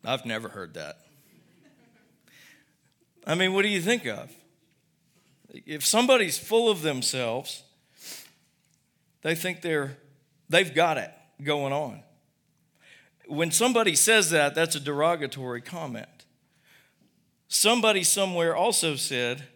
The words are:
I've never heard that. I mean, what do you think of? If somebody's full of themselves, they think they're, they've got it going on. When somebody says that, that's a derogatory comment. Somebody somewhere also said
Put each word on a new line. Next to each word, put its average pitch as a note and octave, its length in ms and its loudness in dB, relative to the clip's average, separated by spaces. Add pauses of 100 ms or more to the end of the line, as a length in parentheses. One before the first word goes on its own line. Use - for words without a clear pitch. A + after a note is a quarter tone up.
I've A#2+ 220 -6
never A2 240 -8
heard F#2 240 -16
that. D2+ 320 -14 (2250)
I D#3 120 -2
mean, F#3 180 0
what G3 80 2
do G3+ 60 2
you G3 160 -2
think G#3 240 -2
of? - 280 -10 (1300)
If D3+ 180 -8
somebody's A#3+ 540 4
full A3+ 300 2
of F#3+ 120 0
themselves, B2+ 800 -4 (1600)
they D#3+ 140 -2
think F3 260 -6
they're, C#3+ 380 -4 (500)
they've E3 240 4
got D#3+ 240 2
it G#2+ 160 -8 (300)
going C#3+ 280 -2
on. C#3 320 -6 (1200)
When D#3+ 240 -2
somebody A3+ 440 2
says G#3 360 4
that, D3 240 2
that's D#3+ 200 0
a D3 40 -6
derogatory C#3 840 -2
comment. C#3 640 -14 (1200)
Somebody G#3+ 560 4
somewhere F3 520 0
also E3+ 400 0
said B2+ 600 -4